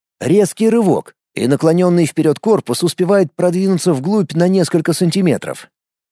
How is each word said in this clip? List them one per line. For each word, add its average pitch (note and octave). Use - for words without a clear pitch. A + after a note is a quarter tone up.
Резкий G3
рывок, G3+
и A2+
наклонённый E3+
вперёд D3+
корпус G3
успевает F3+
продвинуться F3+
вглубь E3
на E3+
несколько F3
сантиметров. E3